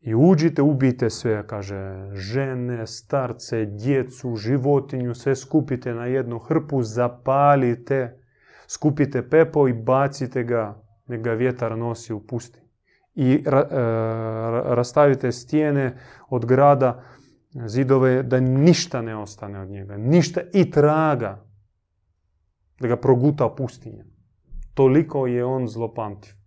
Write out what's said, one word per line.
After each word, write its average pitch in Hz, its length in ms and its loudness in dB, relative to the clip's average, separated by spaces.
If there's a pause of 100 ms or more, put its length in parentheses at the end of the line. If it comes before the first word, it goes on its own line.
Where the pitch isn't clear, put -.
"I 113 140 -4
uđite, 160 460 4
ubijte 131 480 2
sve", 107 380 -4
kaže, 98 640 -10
"žene, 123 760 -6
starce, 120 760 -6
djecu, 123 720 -4
životinju, 127 800 -2
sve 135 200 -2
skupite 131 580 -2
na 117 120 -8
jednu 120 340 -4
hrpu, 147 420 -2
zapalite, 123 1400 0 (460)
skupite 143 640 -2
pepeo 156 380 4
i 127 60 2
bacite 127 680 -2
ga, 113 380 -4 (260)
nek 120 140 -8
ga 117 120 -2
vjetar 120 440 -2
nosi 113 360 -6
u 104 140 -10
pustinji. - 400 -10 (480)
I 131 300 2
ra-, 139 260 2
e, - 40 -6
ra-, 113 1000 -2
rastavite 131 560 2
stijene 151 680 -2 (320)
od 120 160 -2
grada, 131 580 4 (640)
zidove, 127 580 2
da 127 160 2
ništa 131 640 4
ne 110 140 -8
ostane 101 440 -12
od 95 100 -12
njega, 101 280 -12
ništa 147 440 2 (120)
i 175 180 2
traga, 147 760 0 (1300)
da 127 80 -4
ga 120 100 0
proguta 131 520 2
pustinja." 110 540 -10 (720)
Toliko 135 540 2
je 123 180 0
on 127 220 -2
zlopamtiv. 110 680 -8 (140)